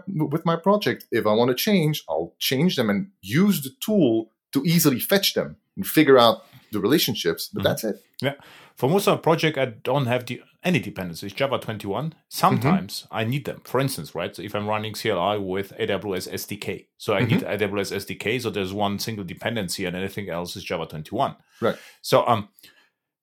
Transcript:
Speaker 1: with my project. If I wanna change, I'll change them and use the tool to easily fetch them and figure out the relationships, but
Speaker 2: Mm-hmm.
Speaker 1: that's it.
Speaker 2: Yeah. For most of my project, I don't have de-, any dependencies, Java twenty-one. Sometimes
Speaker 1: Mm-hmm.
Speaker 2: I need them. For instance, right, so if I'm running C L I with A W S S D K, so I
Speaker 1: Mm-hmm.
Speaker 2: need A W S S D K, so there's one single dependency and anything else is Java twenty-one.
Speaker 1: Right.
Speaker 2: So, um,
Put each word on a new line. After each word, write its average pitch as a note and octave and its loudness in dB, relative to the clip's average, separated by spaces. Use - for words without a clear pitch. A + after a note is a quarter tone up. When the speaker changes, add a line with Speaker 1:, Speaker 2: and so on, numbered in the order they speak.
Speaker 1:
with D#3 -2
my E3 2
project. F#3+ 0
If A2 2
I G#2 4
wanna A#2+ 4
change, D3+ 2
I'll D#2+ -4
change D3+ 0
them A#2 2
and G2 -2
use D#3 2
the - -10
tool E3+ 2
to C#3 0
easily D3+ 4
fetch G3 2
them - -4
and G2 -8
figure C3+ 8
out A2+ 6
the G#2+ -2
relationships, G#2+ 0
but G2+ -6
Speaker 2:
Mm-hmm. G2 2
Speaker 1:
that's - -2
it. G#2+ -6
Speaker 2:
Yeah. C3 -2
For - 0
most G3 2
of F3+ 6
my - -12
project, D#3 2
I C3+ 0
don't A#2+ -2
have B2 0
de-, B2 -8
any D#3+ 2
dependencies, F#2+ -8
Java C3+ 0
twenty-one. G#2+ -6
Sometimes B2+ 2
Speaker 1:
Mm-hmm. - -12
Speaker 2:
I A2 -2
need A#2+ -2
them. - -8
For - 0
instance, C3+ -4
right, F2 -6
so F2+ -12
if G#2 -8
I'm G#2 -4
running G#2+ -2
C - -2
L F#2 0
I G2+ 2
with G2 -4
A A2+ -2
W G2 -2
S F#2 -6
S - -8
D G2+ -8
K, - -10
so - -2
I G2 4
Speaker 1:
Mm-hmm. G#2 2
Speaker 2:
need - 2
A F2+ -4
W G#2 -2
S F#2 -4
S G2 -6
D F#2+ -8
K, A2+ -2
so A2+ -4
there's F#2+ -4
one G2+ -2
single G#2 -6
dependency F#2+ -6
and F2+ -4
anything G2 -6
else F2 -8
is G2 -12
Java E2+ -6
twenty-one. G2 -4
Speaker 1:
Right. A2 0
Speaker 2:
So, - 4
um, G#2+ 0